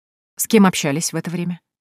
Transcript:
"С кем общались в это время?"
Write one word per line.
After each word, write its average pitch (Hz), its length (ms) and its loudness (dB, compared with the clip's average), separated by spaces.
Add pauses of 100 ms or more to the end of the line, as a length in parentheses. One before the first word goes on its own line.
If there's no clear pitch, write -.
(360)
"С - 120 -8
кем 214 160 6
общались 165 480 0
в 156 40 -6
это 165 140 -8
время?" 175 300 -6 (200)